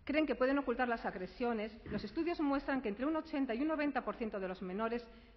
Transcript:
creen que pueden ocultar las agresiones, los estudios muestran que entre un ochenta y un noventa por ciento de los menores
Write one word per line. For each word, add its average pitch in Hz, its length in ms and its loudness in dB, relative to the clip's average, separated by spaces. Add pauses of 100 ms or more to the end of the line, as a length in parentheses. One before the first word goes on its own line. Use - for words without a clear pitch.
creen 302 220 4
que 277 100 2
pueden 269 220 4
ocultar 254 300 2
las 233 180 0
agresiones, 214 640 -2 (140)
los - 180 -4
estudios 330 380 -2
muestran 277 400 2
que 226 80 0
entre 220 160 -2
un 320 100 2
ochenta 277 400 0
y 240 60 0
un 311 80 2
noventa 294 340 2
por 202 120 -2
ciento 214 240 -2
de 190 80 -2
los 180 140 -4
menores 220 460 -2 (300)